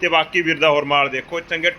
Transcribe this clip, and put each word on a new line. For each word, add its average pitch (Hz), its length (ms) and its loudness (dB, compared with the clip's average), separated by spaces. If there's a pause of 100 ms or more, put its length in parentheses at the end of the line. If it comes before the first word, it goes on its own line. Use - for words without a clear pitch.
ਤੇ 180 80 -2
ਬਾਕੀ 165 340 0
ਵੀਰ 160 160 -2
ਦਾ 156 120 4
ਹੋਰ 147 140 2
ਮਾਲ 143 240 2
ਦੇਖੋ, 131 320 -6
ਚੰਗੇ 170 380 -2